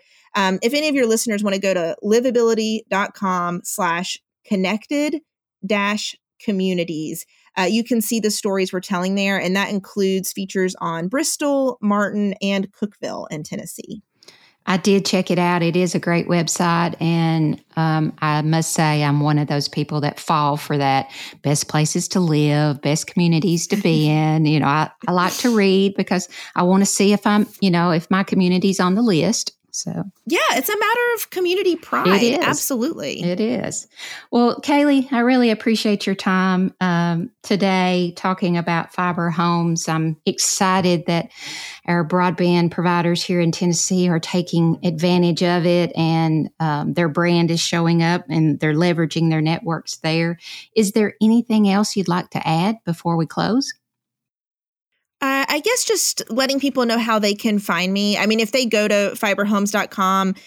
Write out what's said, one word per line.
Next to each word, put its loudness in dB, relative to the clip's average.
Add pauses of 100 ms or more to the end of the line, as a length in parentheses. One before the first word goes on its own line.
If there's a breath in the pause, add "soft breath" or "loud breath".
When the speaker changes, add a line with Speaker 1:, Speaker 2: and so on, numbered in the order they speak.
(340 soft breath)
Speaker 1:
um, 0
if 0
any 0
of 0
your 2
listeners 0
wanna 0
go 0
to -2
livability 2
dot -2
com -2
slash -4 (280)
connected -2 (440)
dash -4 (240)
communities, -4 (320 soft breath)
uh, 0
you 0
can 0
see -2
the 0
stories -2
we're -4
telling -2
there. 0
And -2
that -2
includes -2
features -4
on -4
Bristol, -2
Martin, 0
and -2
Cookeville -8
in -8
Tennessee. -14 (640 soft breath)
Speaker 2:
I 0
did 2
check -2
it 0
out. 2
It 0
is 0
a 0
great 0
website. 0
And, 0 (140)
um, 0
I 0
must 0
say, 2
I'm 2
one 2
of 0
those -2
people -4
that -4
fall 0
for -4
that 0 (320 loud breath)
best 0
places 0
to 0
live, 2
best -2
communities 2
to -2
be 2
Speaker 1:
<laughs> -
Speaker 2:
in. 2
You 2
know, 2
I, 0 (160)
I -2
like 0
to 2
read 4
because -2 (260 loud breath)
I 2
wanna 4
see 2
if 0
I'm, 2 (140)
you 2
know, 2
if 0
my 2
community's 2
on 2
the 0
list. 0 (220)
So -8 (220)
Speaker 1:
Yeah, 0 (120)
it's -2
a -2
matter 0 (160)
of -8
community 0
pride. 0
Speaker 2:
It 2
is. 0
Speaker 1:
Absolutely. -4
Speaker 2:
It -2
is. -4 (420 loud breath)
Well, 2
Kaylee, 2
I 0
really 4
appreciate 0
your 0
time, 0
um, 0 (120)
today 0
talking 0
about -2
fiber -2
homes. 0
I'm -2
excited 0
that -2 (560 loud breath)
our 0
broadband 2
providers 0
here 0
in 2
Tennessee 0
are 2
taking 0
advantage 2
of 2
it 2
and, 2 (100)
um, -2
their 0
brand 2
is 0
showing 2
up 0
and 2
they're 0
leveraging 0
their 0
networks -4
there. -2 (380 loud breath)
Is 2
there 0
anything 4
else 0
you'd -2
like -2
to -6
add 0
before -2
we 0
close? -2 (1500)
Speaker 1:
Uh, 0
I 0
guess 0
just -2
letting 0
people 0
know 0
how 0
they 0
can 0
find -2
me. 0
I 0
mean, 2
if 0
they 0
go 2
to 0
fiber -2
homes 0
dot -2
com 0 (120 loud breath)